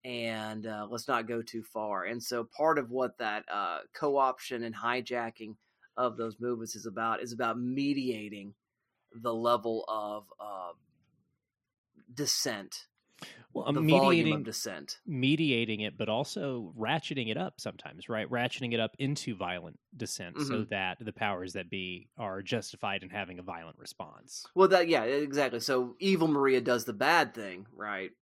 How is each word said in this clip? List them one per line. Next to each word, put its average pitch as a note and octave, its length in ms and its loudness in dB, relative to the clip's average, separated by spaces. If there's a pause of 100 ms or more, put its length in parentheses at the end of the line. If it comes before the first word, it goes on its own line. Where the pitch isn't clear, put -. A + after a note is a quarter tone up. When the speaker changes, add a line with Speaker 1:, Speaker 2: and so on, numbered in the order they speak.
Speaker 1:
and, A2 640 -4
uh, G#2+ 240 -6
let's A#2 180 -6
not A#2 200 0
go A#2 140 -2
too A2+ 200 -8
far." G#2 420 -4
And A#2 180 -4
so A#2+ 200 -2
part D3 360 2
of A#2+ 120 -2
what B2 280 -2
that, G#2+ 340 -4
uh, F2 280 -2 (120)
co-option C3+ 680 2
and A2+ 120 -6
hijacking A2+ 840 -4 (380)
of A#2+ 220 0
those A2+ 240 -4
movements A#2+ 340 -4
is G#2+ 120 -12
about, A2+ 360 -2
is A#2 120 -8
about A#2 260 -2
mediating B2 960 -2 (580)
the A#2 220 -4
level A#2 540 2
of, G#2+ 360 -2 (160)
uh, F#2+ 320 -8 (1400)
dissent, A#2 760 -4 (640)
Speaker 2:
Well, - 160 -4
uh, C#3+ 40 2
Speaker 1:
the D#3 80 2
volume D#3 460 8
Speaker 2:
mediating, D#3 80 4
Speaker 1:
of D3 100 -2
dissent. F#2 600 -8
Speaker 2:
mediating B2 760 2
it, G#2+ 180 -6
but A2 100 -2
also B2+ 680 -4
ratcheting B2 520 -2
it G#2+ 60 0
up - 240 -6
sometimes, - 480 -10
right? G#2+ 220 -4
Ratcheting B2 420 -2
it A2+ 80 0
up A2+ 180 -2
into C#3 360 -2
violent F2 440 -8 (180)
dissent G2 420 -8
so C3+ 160 -2
Speaker 1:
Mm-hmm. G#2+ 160 -2
Speaker 2:
that F#2+ 300 -2
the A2 120 -8
powers F#2 420 -2
that F2+ 160 -6
be F#2 460 -8
are G2 260 -6
justified G2 600 -4
in F2+ 80 -14
having F2+ 280 -6
a F2 40 -12
violent E2 360 -12
response. - 760 -16
Speaker 1:
Well, F#3 140 10
that, F3 200 6
yeah, C#3 160 6
exactly. C3+ 560 2
So B2 380 2
evil F#3 300 6
Maria C#3 320 6
does A#2+ 240 2
the A#2+ 80 -4
bad C#3 420 4
thing, G2 400 -8
right? F#2+ 360 -6 (100)